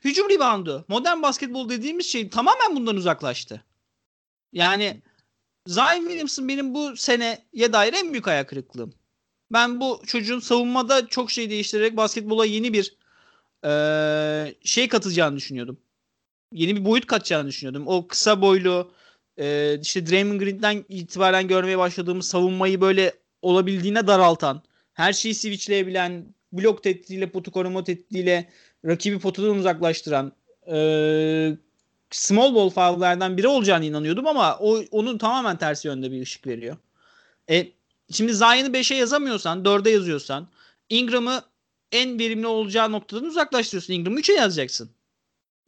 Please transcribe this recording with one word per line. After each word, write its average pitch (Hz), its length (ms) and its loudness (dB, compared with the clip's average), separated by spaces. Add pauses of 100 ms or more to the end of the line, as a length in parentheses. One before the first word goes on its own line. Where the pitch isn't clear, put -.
Hücum 359 260 0
reboundu. 202 580 2
Modern 311 340 0
basketbol 254 460 -4
dediğimiz 285 380 -6
şey 220 240 -6
tamamen 392 460 2
bundan 226 200 -2
uzaklaştı. 151 680 -4 (880)
Yani 190 500 0 (640)
Zion 269 340 2
Williamson 311 480 -6
benim 277 260 -4
bu 294 220 -6
seneye 233 760 -2
dair 220 220 4
en 359 180 -2
büyük 240 140 -6
hayal 143 180 0
kırıklığım. 127 480 -12 (600)
Ben 240 280 2
bu 262 260 -4
çocuğun 233 340 -4
savunmada 247 680 2
çok 247 240 -6
şey 226 200 -4
değiştirerek 214 460 -2
basketbola 220 500 0
yeni 220 260 -2
bir, 202 240 -2 (680)
eee, 151 880 0 (100)
şey 247 240 2
katacağını 175 480 2
düşünüyordum. 127 420 -10 (760)
Yeni 175 240 0
bir 196 80 -4
boyut 226 220 2
katacağını 156 420 -2
düşünüyordum. 139 380 -10
O 180 220 0
kısa 214 340 2
boylu, 180 500 2 (460)
eee, 147 440 -2
işte 165 240 -4
Draymond 196 340 2
Green'den 202 480 -2
itibaren 185 600 0
görmeye 185 300 2
başladığımız 180 500 -2
savunmayı 185 520 0
böyle 190 340 4 (280)
olabildiğine 190 640 2
daraltan, 170 560 4 (320)
her 180 180 0
şeyi 220 220 -2
switchleyebilen, 185 1000 -4 (180)
blok 196 300 0
tehdidiyle, 190 480 -4
potu 185 200 -8
koruma 185 340 -4
tehdidiyle 180 680 -2 (340)
rakibi 175 340 -2
potadan 196 380 0
uzaklaştıran, 160 760 0 (400)
e, 156 840 2 (540)
small 240 440 4
ball 196 160 6
foul'lerden 180 680 2
biri 196 120 4
olacağını 202 360 4
inanıyordum 156 420 -2
ama 233 320 2
o, 214 200 2 (120)
onun 214 280 -2
tamamen 226 400 -2
tersi 151 300 -4
yönde 131 240 -6
bir 127 100 -8
ışık - 240 -12
veriyor. 120 300 -8 (760)
E, 175 220 2 (400)
şimdi 226 220 0
Zion'ı 240 380 4
beşe 262 220 0
yazamıyorsan, 240 720 -2
dörde 202 260 4
yazıyorsan, 170 580 -2 (420)
Ingram'ı 240 520 -2 (500)
en 247 260 -2
verimli 226 280 -2
olacağı 220 460 0
noktadan 214 320 -8
uzaklaştırıyorsun. 277 680 -2
Ingram'ı 185 260 -4
üçe 311 140 2
yazacaksın. 165 580 0 (760)